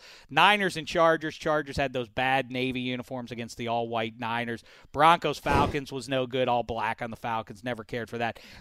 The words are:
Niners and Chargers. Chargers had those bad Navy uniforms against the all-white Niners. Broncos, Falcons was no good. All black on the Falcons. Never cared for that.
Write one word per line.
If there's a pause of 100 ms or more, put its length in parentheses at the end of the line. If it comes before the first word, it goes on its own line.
(300)
Niners
and
Chargers.
Chargers
had
those
bad
Navy
uniforms
against
the
all-white
Niners. (280)
Broncos,
Falcons
was
no
good.
All
black
on
the
Falcons.
Never
cared
for
that. (220)